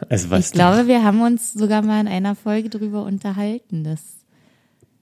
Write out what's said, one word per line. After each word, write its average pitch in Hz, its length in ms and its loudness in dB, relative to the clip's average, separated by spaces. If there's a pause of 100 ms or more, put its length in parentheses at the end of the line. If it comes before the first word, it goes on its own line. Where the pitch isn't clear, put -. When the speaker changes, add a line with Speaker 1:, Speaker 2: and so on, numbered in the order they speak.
Speaker 1:
Also 90 200 2
was 180 180 2
Speaker 2:
Ich - 40 -10
glaube, 185 280 4
Speaker 1:
denn? 240 80 2
Speaker 2:
wir 240 160 4
haben 208 180 4
uns 240 320 0
sogar 214 280 0
mal 214 200 0
in 214 60 0
einer 196 280 -2
Folge 220 340 -4
drüber 208 340 -6
unterhalten, 202 800 -6
dass, 156 180 -6 (1000)